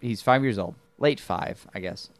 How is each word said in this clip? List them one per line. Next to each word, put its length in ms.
he's 200
five 220
years 140
old. 180
Late 220
five, 520
I 60
guess. 300